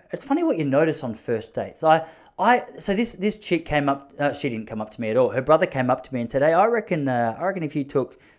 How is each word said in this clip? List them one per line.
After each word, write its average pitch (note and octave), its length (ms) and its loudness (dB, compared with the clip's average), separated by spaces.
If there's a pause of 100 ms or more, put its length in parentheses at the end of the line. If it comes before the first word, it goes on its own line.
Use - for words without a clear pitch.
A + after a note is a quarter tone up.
(120)
it's - 120 -10
funny D#4 200 0
what D4 120 0
you D#3+ 80 -2
notice D3 400 2
on A2+ 100 -6
first - 380 -6
dates. G2 320 -6
I, D#3+ 220 4 (320)
I, A#3 260 2 (140)
so G3+ 160 -2
this, A3+ 180 -2
this G3+ 260 -2
chick E3 280 -2
came C#3+ 220 0
up, - 300 -4
uh, C#3+ 140 0
she C3+ 160 -4
didn't A2 180 -6
come A2 140 -8
up G#2+ 120 -8
to - 80 -12
me A2 100 -2
at A2+ 60 0
all. B2+ 120 6
Her A#2 140 -2
brother D#3+ 240 4
came B2+ 240 0
up C3+ 140 0
to - 100 -10
me A#2+ 80 -4
and A#2 80 -6
said, C3+ 120 0
"Hey, D#3+ 120 4
I F#3 100 4
reckon, G#3+ 420 0
uh, A#2 320 0
I D#3+ 60 -4
reckon F#3+ 180 -4
if D3+ 140 -6
you C#3 80 -2
took C3 340 -2 (200)